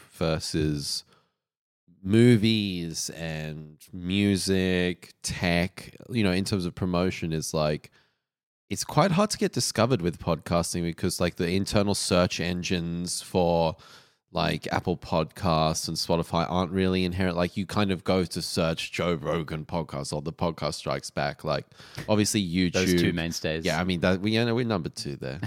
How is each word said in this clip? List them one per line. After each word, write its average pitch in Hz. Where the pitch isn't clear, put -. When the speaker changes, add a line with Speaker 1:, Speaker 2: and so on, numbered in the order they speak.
Speaker 1:
versus 78
movies 101
and 78
music, 92
tech, -
you 113
know, 92
in 92
terms 92
of 82
promotion 90
is, 78
like, 76
it's -
quite 175
hard 208
to -
get -
discovered 117
with 85
podcasting 87
because, 85
like, 87
the 87
internal 98
search -
engines 87
for, 85
like, 80
Apple -
Podcasts 80
and 80
Spotify 85
aren't 90
really 92
inherent. 90
Like, 90
you 98
kind 104
of 85
go 95
to 85
search -
Joe 85
Rogan 78
podcast 73
or 76
The 78
Podcast 80
Strikes -
Back. 71
Like, 73
obviously 104
YouTube. 87
Speaker 2:
Those 92
two 92
mainstays. 82
Speaker 1:
Yeah, 82
I 90
mean, 90
that, 92
we, 107
you 113
know, 117
we're 127
number 95
two -
there. 69